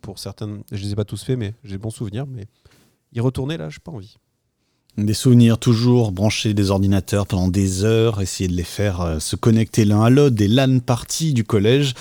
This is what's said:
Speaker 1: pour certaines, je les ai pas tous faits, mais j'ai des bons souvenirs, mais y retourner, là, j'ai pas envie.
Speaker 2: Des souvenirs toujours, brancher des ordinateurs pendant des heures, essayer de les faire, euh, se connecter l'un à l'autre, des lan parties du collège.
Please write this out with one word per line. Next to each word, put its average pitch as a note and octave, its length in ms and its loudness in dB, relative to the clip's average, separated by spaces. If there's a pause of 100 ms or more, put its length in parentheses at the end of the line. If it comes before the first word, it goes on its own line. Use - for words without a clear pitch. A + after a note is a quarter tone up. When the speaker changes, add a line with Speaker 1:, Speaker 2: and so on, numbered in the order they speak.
Speaker 1:
pour G2 160 -14
certaines, G#2 540 -12
je G2+ 100 -8
les G2+ 120 -6
ai - 20 -6
pas G#2 80 -4
tous G2+ 180 -8
faits, C3 160 -4
mais G#2+ 160 -6 (100)
j'ai G2 100 -12
des G2 40 -8
bons G#2 120 -8
souvenirs, A2 380 -8
mais B2 180 -14 (680)
y A#2 60 -6
retourner, C3 380 -4
là, D#3 120 -10
j'ai D3 140 -16
pas E3+ 80 -16
envie. G#2+ 240 -16 (800)
Speaker 2:
Des G#2 160 -2
souvenirs A#2+ 460 6
toujours, A#2+ 520 2
brancher G#2 420 0
des G2+ 180 2
ordinateurs G2 560 0
pendant F#2 220 0
des F#2+ 340 0
heures, A2+ 380 2
essayer F#2+ 260 -4
de F2 80 -2
les F2 80 -4
faire, F#2+ 380 -4
euh, D#2+ 180 -4
se - 160 -6
connecter A2+ 500 2
l'un G#2 160 4
à A2+ 80 4
l'autre, C#3 260 4
des G#2 120 2
lan C3 320 4
parties C3+ 540 -2
du A#2 100 0
collège. B2 580 2